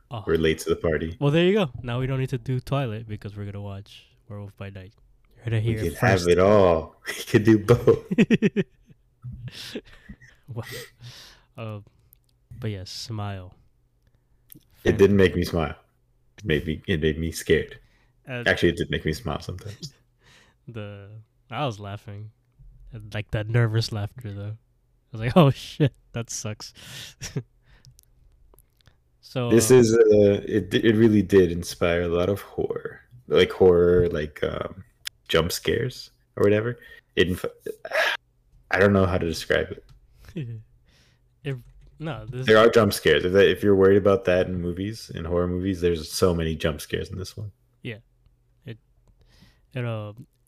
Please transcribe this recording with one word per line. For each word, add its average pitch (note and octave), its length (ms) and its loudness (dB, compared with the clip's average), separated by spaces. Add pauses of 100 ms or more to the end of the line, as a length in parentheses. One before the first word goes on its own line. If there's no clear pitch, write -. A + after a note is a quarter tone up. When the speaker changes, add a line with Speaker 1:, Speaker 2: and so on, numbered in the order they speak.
(120)
Speaker 1:
Oh. A2 160 -10
Speaker 2:
We're E2 100 2
late D#2+ 220 0
to - 100 -6
the E2+ 60 0
party. D#2+ 460 -4
Speaker 1:
Well, C#3+ 100 0
there E3+ 140 2
you F#3+ 80 2
go. F#3+ 180 -2 (100)
Now B2 200 -6
we C3 60 -4
don't C3+ 120 -4
need C3 100 -6
to C3+ 80 -6
do B2+ 220 -6
Twilight A#2 480 -6
because G#2 300 -14
we're G2+ 80 -12
gonna G2+ 160 -12
watch G2+ 440 -16 (220)
Werewolf G2+ 300 -16
by G2 120 -14
Night. G2 220 -18 (460)
You - 60 -20
heard A2+ 100 -4
it A2 100 0
Speaker 2:
We A#2 100 0
Speaker 1:
here A2 60 -4
Speaker 2:
can F2 160 -4
have F#2+ 240 2
Speaker 1:
first. F2 100 0
Speaker 2:
it F2 100 4
all. F#2 600 4
<laughs> - 60 -14
We - 60 -8 (100)
can A2 200 2
do A2 160 8
both. A#2 480 4
Speaker 1:
<laughs> G#3 560 2 (1900)
Wow. A2+ 100 -10 (920)
Um, G#2+ 280 -12 (760)
but A2+ 120 -6
yeah, F#2 140 -12
Smile. G2+ 680 -12 (1300)
Speaker 2:
It F2+ 80 2
Speaker 1:
Fan- - 60 -4
Speaker 2:
didn't G2 200 6
make F#2 180 4
me E2+ 80 0
smile. D#2+ 320 -4 (640)
It - 80 -16
made D#2 220 -2
me, D#2 200 -6
it E2 140 -2
made D#2+ 160 -2
me E2 140 -6
scared. - 480 -4 (480)
Speaker 1:
Uh, B2 180 -12
Speaker 2:
Actually, F2 240 0
it - 80 -2
did D#2 120 -6
make D2 160 -6
me D#2 80 -2
smile - 280 -8
sometimes. G2+ 560 -16
Speaker 1:
<laughs> - 60 -20 (640)
The, G2+ 420 -16 (420)
I C3+ 140 -6
was A2 140 -8
laughing. G#2 520 -14 (840)
Like, G#2+ 180 -10
that G#2+ 180 -4
nervous A2+ 420 0
laughter, G#2 400 -8
though. G2+ 240 -12
I - 560 -20
was A2 100 -12
like, A#2 140 -4
"Oh, D#3 160 8
shit, - 420 -2 (200)
that A#2 160 -8
sucks." - 440 -12 (460)
<laughs> - 240 -10 (1800)
So, A#2+ 280 -6
Speaker 2:
This A#2 220 4
Speaker 1:
uh, B2+ 40 10
Speaker 2:
is, A2+ 180 6
uh, G#2 520 6
it, G2 280 -2
it A#2 220 2
really G#2+ 280 6
did F2+ 280 4
inspire F2 520 -2
a F2 40 -4
lot F2 220 0
of G2+ 120 -4
horror. - 600 -8 (260)
Like, F2+ 240 4
horror, F2 580 4
like, D#2 340 -6
um, - 400 -8 (440)
jump E2 240 2
scares - 600 -6 (240)
or - 80 0
whatever. A2 340 0 (380)
It F2+ 140 2
inf-, F2+ 160 -4 (1200)
I F#2 100 -2
don't G2+ 140 4
know F#2+ 120 4
how F2+ 120 -2
to E2+ 80 -4
describe D#2 460 -2
it. - 120 -14 (520)
Speaker 1:
<laughs> A#2 260 -12 (840)
It C3+ 120 -8 (460)
no, A2+ 220 -10
this B2 200 -10
Speaker 2:
There A2 120 8
are A2+ 120 8
jump G#2+ 240 4
scares. D2+ 320 2
If F2+ 80 0
that, F#2+ 160 8
if F#2 140 -2
you're G2+ 120 4
worried F#2+ 220 6
about G2 280 2
that F2+ 220 2
in F2+ 140 -6
movies, F#2 540 -8
in E2+ 100 -10
horror F2 220 -2
movies, F2+ 340 -4
there's E2+ 300 -2
so F2+ 220 2
many D#2+ 220 -2
jump D#2 260 -4
scares F2 280 -10
in F#2 80 -12
this F#2 200 -12
one. G#2 140 -12 (300)
Speaker 1:
Yeah. A2+ 160 -14 (680)
It, A2+ 120 -16 (960)
it, B2 120 -8
uh, G#2+ 280 -10 (340)